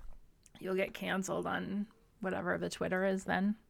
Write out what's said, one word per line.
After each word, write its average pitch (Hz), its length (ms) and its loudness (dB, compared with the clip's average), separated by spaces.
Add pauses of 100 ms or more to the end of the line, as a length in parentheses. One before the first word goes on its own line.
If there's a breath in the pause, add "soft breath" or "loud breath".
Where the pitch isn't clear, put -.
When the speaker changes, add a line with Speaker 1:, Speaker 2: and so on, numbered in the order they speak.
(200 loud breath)
Speaker 1:
<laughs> - 400 -20
Speaker 2:
You'll 185 160 -2
get 190 180 2
canceled 185 540 -2
on 196 400 -2 (320)
whatever 185 380 0
the 175 120 0
Twitter 185 360 0
is 190 180 2
then. 190 320 2 (140)